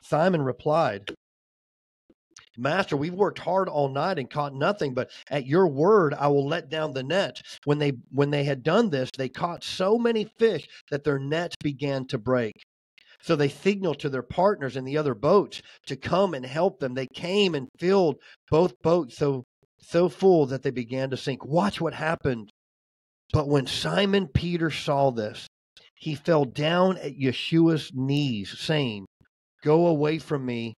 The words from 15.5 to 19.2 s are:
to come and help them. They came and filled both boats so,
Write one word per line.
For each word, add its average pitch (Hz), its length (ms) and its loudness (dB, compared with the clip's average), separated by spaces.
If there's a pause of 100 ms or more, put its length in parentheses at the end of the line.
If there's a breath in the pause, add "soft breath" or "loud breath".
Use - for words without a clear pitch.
to 139 100 -8
come 175 380 0
and 127 100 -8
help 160 360 -2
them. 131 120 -4
They 131 140 -4
came 185 480 0
and 135 120 -4 (120)
filled 175 380 4 (340 loud breath)
both 175 320 4
boats 160 340 0
so, 135 280 -2 (340)